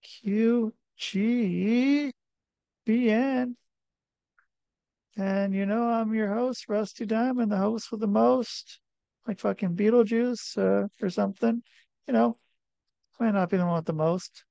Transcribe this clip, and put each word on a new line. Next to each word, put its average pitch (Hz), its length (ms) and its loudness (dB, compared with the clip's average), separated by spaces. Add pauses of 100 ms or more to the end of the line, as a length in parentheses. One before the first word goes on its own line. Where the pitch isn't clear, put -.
Q 226 720 0 (220)
G 233 1120 0 (720)
B 226 260 2
N. 247 460 0 (1600)
And, 196 380 -2
you 196 120 -2
know, 226 220 0
I'm 226 260 0
your 214 200 0
host, 247 340 -4
Rusty 214 380 -4
Diamond, 226 460 0
the 202 60 0
host 214 340 -2
with 214 80 -8
the 220 80 -2
most, 233 720 0 (440)
like 214 140 -6
fucking 196 380 -2
Beetlejuice, 226 840 2
uh, 196 300 2 (120)
or 185 100 -2
something. 220 520 -2 (460)
You 269 40 -2
know, 233 260 2 (840)
might 226 140 2
not 185 160 0
be 196 60 0
the 180 80 2
one 170 120 0
with 165 100 -4
the 170 60 -4
most. 160 580 -2